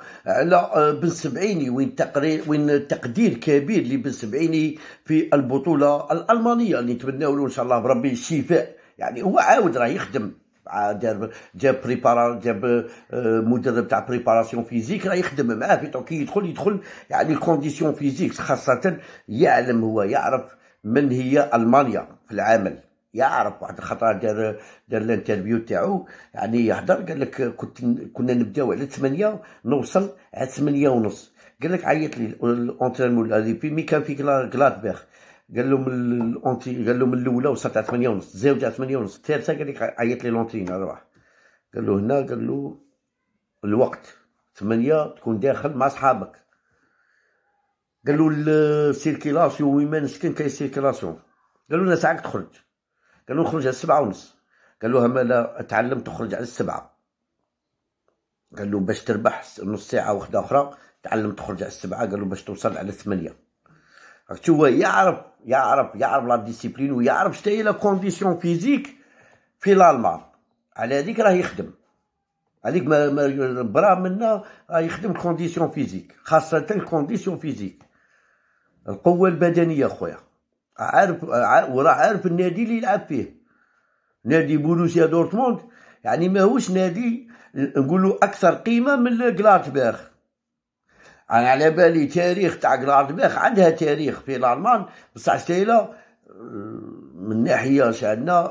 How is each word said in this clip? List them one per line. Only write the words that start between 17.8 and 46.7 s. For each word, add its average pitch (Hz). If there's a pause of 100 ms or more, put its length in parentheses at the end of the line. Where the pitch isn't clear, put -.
فيزيك، 139
خاصة 120 (300)
يعلم، 123
هو 110
يعرف 123 (400)
من 131
هي 127
ألمانيا 117 (200)
في -
العمل، 98 (340)
يعرف. 117
واحد 95
الخطرة 110
دار، 107 (340)
دار 110
الانترفيو 107
تاعو، 113 (260)
يعني 113
يهضر، 98
قال 165
لك: 135
"كنت، 117 (360)
كنا 123
نبداو 120
على 123
ثمانية، 151 (240)
نوصل 185 (240)
على 127
ثمانية 143
ونص". 110 (280)
قال 160
لك: 180
"عيط 156
لي 117 (180)
الانترينمون 120
الذي 110
في 156
مي 151
كان 151
في 147
كلا-، 135
غلادباخ". 107 (500)
قال 123
له: 135
"من 123
الأونتي-، 120
قال 123
له: 131
"من 123
الأولى 123
وصلت 120
على 107
ثمانية 123
ونص"، 98
زاوج 123
على 117
ثمانية 131
ونص، 104
الثالثة". 151
قال 156
لك: 113
"عيط 120
لي 123
لونترينور، 110
روح". 92 (720)
قال 113
له: 107
"هنا"، 113
قال 123
له: 135 (880)
"الوقت 107 (380)
ثمانية 120
تكون 110
داخل 135
مع 131
صحابك". 131 (1800)